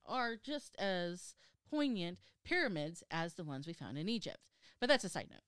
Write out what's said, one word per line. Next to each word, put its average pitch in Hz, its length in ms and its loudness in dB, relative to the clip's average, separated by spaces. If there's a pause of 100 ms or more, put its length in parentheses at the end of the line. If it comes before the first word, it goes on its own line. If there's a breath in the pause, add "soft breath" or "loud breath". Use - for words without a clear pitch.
are 233 300 -2
just - 400 -6
as 180 580 -2 (340 soft breath)
poignant 220 500 0 (240 soft breath)
pyramids 175 680 2
as 165 240 0
the 175 100 -6
ones 147 220 -6
we 165 80 -6
found 127 240 -6
in 165 100 -2
Egypt. 226 300 -2 (420 loud breath)
But 247 80 4
that's 269 160 8
a 180 60 -4
side 113 200 -4
note. - 180 -18